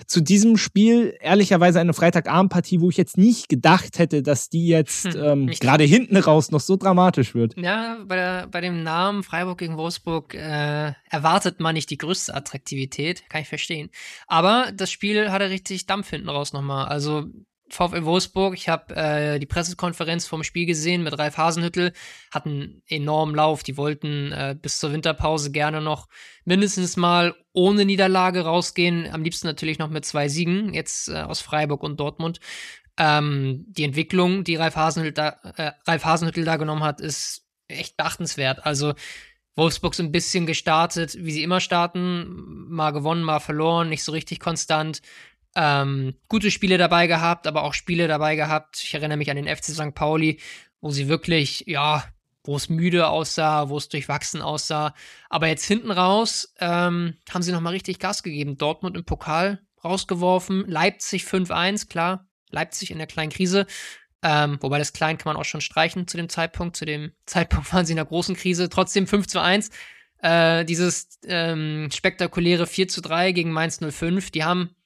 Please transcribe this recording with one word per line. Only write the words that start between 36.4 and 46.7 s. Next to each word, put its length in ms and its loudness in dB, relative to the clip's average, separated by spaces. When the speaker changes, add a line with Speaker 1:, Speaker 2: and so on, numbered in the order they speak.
Speaker 2:
da 100 0
genommen 280 -2
hat, 180 -2
ist 440 -8
echt 300 -12
beachtenswert. 680 -4
Also 280 -2
Wolfsburg 380 0
so 100 -4
ein 100 -4
bisschen 320 0
gestartet, 760 0
wie 120 -8
sie 120 -4
immer 160 0
starten, 680 -2
mal 220 -2
gewonnen, 320 -2
mal 180 0
verloren, 480 0
nicht 160 -6
so 80 -6
richtig 260 -8
konstant. 640 -2
Ähm, 580 0
gute 240 2
Spiele 260 2